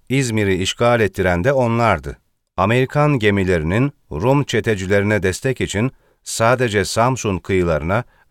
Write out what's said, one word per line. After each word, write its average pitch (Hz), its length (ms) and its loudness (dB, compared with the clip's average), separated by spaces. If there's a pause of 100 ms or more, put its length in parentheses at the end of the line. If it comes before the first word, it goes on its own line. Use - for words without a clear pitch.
İzmir'i 110 460 0
işgal 117 460 0
ettiren 90 420 0
de 139 100 2
onlardı. 113 640 0 (400)
Amerikan 127 640 2
gemilerinin 98 720 0 (200)
Rum 131 320 0
çetecilerine 101 800 0
destek 110 380 -2
için 101 300 -2 (320)
sadece 113 640 0
Samsun 113 520 -2
kıyılarına 87 680 -2 (280)